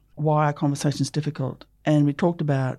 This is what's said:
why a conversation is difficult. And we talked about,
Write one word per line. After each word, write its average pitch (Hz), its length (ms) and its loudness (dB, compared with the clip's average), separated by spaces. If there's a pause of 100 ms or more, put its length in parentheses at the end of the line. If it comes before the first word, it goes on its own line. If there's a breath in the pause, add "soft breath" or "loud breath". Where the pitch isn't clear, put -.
(140)
why 151 340 2
a 147 40 0
conversation 143 500 -2
is 131 80 -2
difficult. 147 540 -6 (220)
And 151 180 4
we 143 80 2
talked 175 300 0
about, 135 360 -2